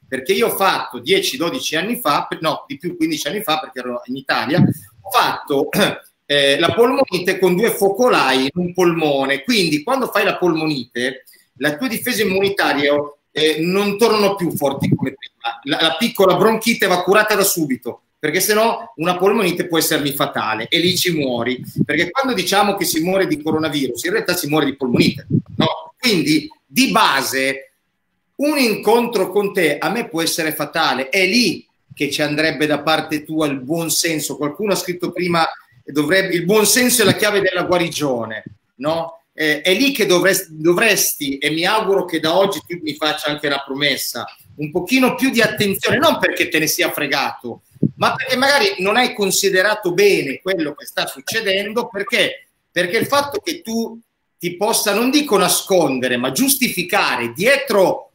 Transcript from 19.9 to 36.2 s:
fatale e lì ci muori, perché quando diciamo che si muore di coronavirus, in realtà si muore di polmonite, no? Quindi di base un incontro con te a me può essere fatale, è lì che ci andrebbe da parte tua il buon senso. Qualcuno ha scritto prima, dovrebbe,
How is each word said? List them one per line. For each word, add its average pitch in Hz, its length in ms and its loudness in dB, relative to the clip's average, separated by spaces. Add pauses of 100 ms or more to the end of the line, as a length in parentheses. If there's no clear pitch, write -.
fatale 117 580 -4
e 165 120 0
lì 160 160 2
ci 180 160 0
muori, 127 500 -2 (220)
perché 156 260 -2
quando 269 240 -2
diciamo 196 400 0
che 175 100 -4
si 156 160 -2
muore 185 280 0
di 147 120 -2
coronavirus, 147 640 -2
in 175 80 -2
realtà 220 220 0
si 165 140 -6
muore 151 160 2
di 135 100 -2
polmonite, 135 520 0 (300)
no? - 400 -4
Quindi 156 540 0 (160)
di 226 240 2
base 135 840 0 (640)
un 294 220 0
incontro 220 720 2
con 196 220 0
te 160 260 2
a 156 120 -2
me 233 180 -4
può 160 120 -4
essere 156 320 -2
fatale, 151 580 -2
è 190 160 4
lì 190 380 0 (300)
che 143 160 -4
ci 151 120 -2
andrebbe 151 440 0
da 147 140 0
parte 151 440 0
tua 156 220 -2
il 135 140 -2
buon 160 300 -4
senso. 151 460 -2
Qualcuno 190 360 -2
ha 175 40 0
scritto 175 360 -6
prima, 175 340 0 (380)
dovrebbe, 170 500 0